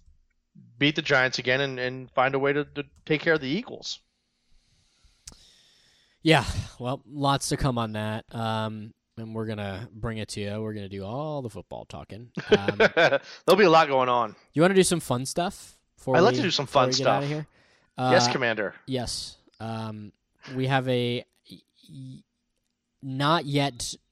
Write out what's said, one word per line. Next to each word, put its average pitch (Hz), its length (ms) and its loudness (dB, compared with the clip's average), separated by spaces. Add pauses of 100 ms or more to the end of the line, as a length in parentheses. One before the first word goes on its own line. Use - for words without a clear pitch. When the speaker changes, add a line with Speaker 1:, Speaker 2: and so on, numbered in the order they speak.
(800)
Speaker 1:
beat 147 180 2
the 165 60 -2
Giants 131 360 2
again, 127 240 0
and, 135 160 -4
and 127 320 -6
find 135 240 2
a 139 40 0
way 139 140 2
to, 143 120 0
to 143 200 -8 (220)
take 151 160 0
care 165 120 4
of 156 60 0
the 131 80 -6
Eagles. - 520 -6 (2250)
Speaker 2:
Yeah, 151 220 4 (360)
well, 127 260 -6
lots 139 440 0
to 147 60 0
come 127 220 0
on 110 140 -4
that, 107 320 -6 (100)
um, 110 580 -6 (240)
and 113 180 -12
we're 110 120 -6
gonna 104 460 -8
bring 110 260 -8
it 104 120 -8
to 107 100 -8
you. 101 200 -6
We're 110 140 -6
gonna 101 140 -10
do 98 160 -10
all 143 360 -6
the 120 100 -8
football 73 340 -14
talking. 98 460 -16 (200)
Um, 202 280 2
Speaker 1:
<laughs> 220 180 4
There'll 156 600 4
be 208 80 6
a 175 60 8
lot 160 180 8
going 131 200 2
on. 117 260 0 (180)
Speaker 2:
You 147 100 2
wanna 190 120 4
do 190 80 8
some 170 180 2
fun 127 240 -2
stuff? - 540 -6 (180)
Before 135 200 0
Speaker 1:
I'd 165 40 6
like 208 120 6
Speaker 2:
we, 262 60 0
Speaker 1:
to 294 40 0
do 185 80 0
some 143 160 -4
Speaker 2:
before 131 160 4
Speaker 1:
fun 123 80 4
Speaker 2:
we 131 60 0
get 131 100 0
outta 135 200 2
Speaker 1:
stuff. 147 60 -4
Speaker 2:
here? 151 140 -6 (520)
Speaker 1:
Yes, 131 300 4
Speaker 2:
Uh, 127 40 0
Speaker 1:
Commander. 110 420 -2 (120)
Speaker 2:
yes. 123 500 -6 (240)
Um, 110 520 -10 (420)
we 131 120 -2
have 131 220 0
a 123 360 0 (260)
y-, - 80 -18 (300)
y-, 135 340 -18 (800)
not 143 440 0
yet 139 480 -2 (180)